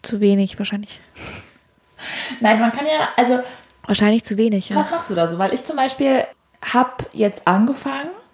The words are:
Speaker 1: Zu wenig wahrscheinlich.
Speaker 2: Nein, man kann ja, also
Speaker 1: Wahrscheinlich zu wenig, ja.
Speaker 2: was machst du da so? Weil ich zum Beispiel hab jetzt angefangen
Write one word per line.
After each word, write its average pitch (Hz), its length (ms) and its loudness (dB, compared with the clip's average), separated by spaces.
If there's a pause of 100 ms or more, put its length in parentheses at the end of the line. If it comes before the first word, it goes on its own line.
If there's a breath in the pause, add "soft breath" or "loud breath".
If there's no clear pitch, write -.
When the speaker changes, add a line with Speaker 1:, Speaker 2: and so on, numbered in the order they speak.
Speaker 1:
Zu 214 180 -6
wenig 196 400 2
wahrscheinlich. 202 400 -8 (1400 loud breath)
Speaker 2:
Nein, 220 180 6
man 226 140 2
kann 285 120 -4
ja, 311 300 0
also 247 240 4 (460 loud breath)
Speaker 1:
Wahrscheinlich 214 400 2
zu 208 120 -6
wenig, 214 320 0
ja. 202 60 -4
Speaker 2:
was 294 160 0
machst 330 180 -4
du 196 60 -4
da 170 120 2
so? 170 120 -4
Weil 190 140 0
ich 269 100 -4
zum 311 140 -6
Beispiel 269 460 2 (500)
hab - 400 0
jetzt 208 340 0
angefangen 269 640 0 (240)